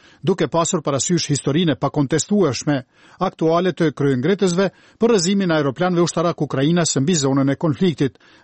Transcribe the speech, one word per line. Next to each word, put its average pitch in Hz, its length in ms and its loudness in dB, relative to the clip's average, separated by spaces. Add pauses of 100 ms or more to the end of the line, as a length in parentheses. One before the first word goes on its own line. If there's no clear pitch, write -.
(220)
duke 170 300 0
pasur 165 320 0
parasysh 156 480 -2
historinë 147 420 0
e - 60 -6
pakontestueshme, 151 1000 0 (460)
aktuale 175 480 0
të 160 240 0
kryengritësve 170 760 0 (300)
për 233 160 2
rrëzimin 190 340 0
e 160 80 2
aeroplanëve 170 460 0
ushtarak 165 400 -2
ukrainas 156 560 0
mbi 160 160 2
zonën 139 400 0
e - 0 -
konfliktit 147 640 -2 (240)